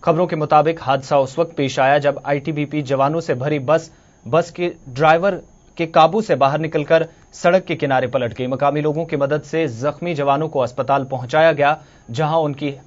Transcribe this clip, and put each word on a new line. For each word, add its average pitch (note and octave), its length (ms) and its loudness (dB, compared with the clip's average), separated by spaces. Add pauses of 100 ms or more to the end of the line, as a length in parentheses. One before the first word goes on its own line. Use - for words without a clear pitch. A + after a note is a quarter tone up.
खबरों E3+ 220 2
के E3 100 -4
मुताबिक D3+ 460 2
हादसा C3+ 360 0
उस C3+ 200 -2
वक्त E3 180 -2
पेश - 220 -2
आया, C#3 200 4
जब C#3+ 280 0
आईटीबीपी D3 560 -4
जवानों C#3 380 0
से D#3+ 140 -2
भरी C#3+ 240 -2
बस, D3 340 0 (360)
बस D#3+ 220 0
के F3 220 -6 (160)
ड्राइवर D#3+ 520 2 (360)
के E3 100 -2
काबू E3 340 4
से G#3+ 140 0
बाहर C#3 260 2
निकलकर D#3+ 460 0 (260)
सड़क F3+ 320 2
के E3+ 100 -4
किनारे C3 320 0
पलट A#2+ 280 -2
गई। B2+ 120 -6
मकामी C#3+ 340 0
लोगों D3+ 240 -2
की F3 120 -6
मदद C#3+ 260 0
से D#3+ 260 -2
जख्मी C#3+ 460 -4
जवानों C#3+ 340 0
को C#3 120 -4
अस्पताल C3 440 0
पहुंचाया C3+ 480 2
गया, C#3+ 300 0 (280)
जहां D#3 300 0
उनकी C#3+ 340 -4 (120)